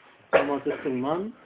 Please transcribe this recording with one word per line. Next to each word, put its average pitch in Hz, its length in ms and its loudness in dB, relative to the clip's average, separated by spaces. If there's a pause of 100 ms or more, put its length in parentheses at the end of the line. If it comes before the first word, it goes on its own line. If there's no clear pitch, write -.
(340)
Namazı 143 500 2
kılman, 151 500 -2 (120)